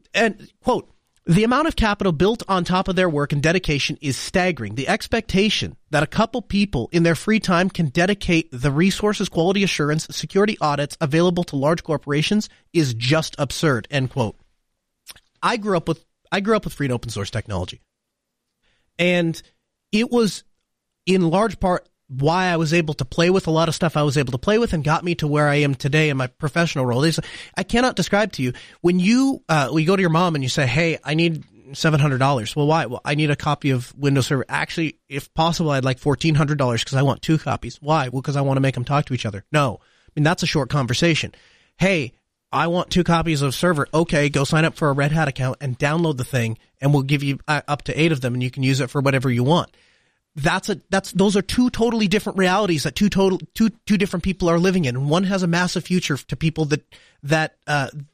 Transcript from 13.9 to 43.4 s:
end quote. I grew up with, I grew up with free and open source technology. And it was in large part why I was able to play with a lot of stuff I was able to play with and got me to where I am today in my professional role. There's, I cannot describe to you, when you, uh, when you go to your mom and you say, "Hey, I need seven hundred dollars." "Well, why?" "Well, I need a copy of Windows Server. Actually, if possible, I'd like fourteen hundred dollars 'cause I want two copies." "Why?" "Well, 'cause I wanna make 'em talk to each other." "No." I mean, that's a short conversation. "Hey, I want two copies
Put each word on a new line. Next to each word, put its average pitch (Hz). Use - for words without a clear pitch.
end 131
quote. 113
I 208
grew 202
up 160
with, 160
I 196
grew 214
up -
with 165
free 143
and 123
open 117
source 101
technology. 95
And 175
it 233
was 233
in 180
large 190
part 180
why 156
I 175
was 160
able 156
to 135
play 170
with 190
a 165
lot 160
of 139
stuff 170
I 147
was 143
able 131
to 131
play 214
with 233
and 160
got 151
me 175
to 156
where 147
I 143
am 143
today 151
in 139
my 127
professional 156
role. 120
There's, 160
I 185
cannot 240
describe 202
to 139
you, 120
when 180
you, 254
uh, 147
when 160
you 151
go 196
to 190
your 180
mom 170
and 143
you 127
say, 143
"Hey, 151
I 143
need 165
seven 151
hundred 139
dollars." 131
"Well, 147
why?" 156
"Well, 120
I 147
need 151
a 143
copy 147
of 123
Windows 139
Server. 135
Actually, 151
if -
possible, 160
I'd 135
like 131
fourteen 151
hundred 147
dollars 123
'cause -
I 135
want 131
two 160
copies." 120
"Why?" 147
"Well, 127
'cause 143
I 139
wanna 135
make 135
'em 123
talk 143
to 127
each 117
other." 101
"No." 143
I -
mean, 147
that's 175
a -
short 139
conversation. 139
"Hey, 175
I 151
want 175
two 180
copies 165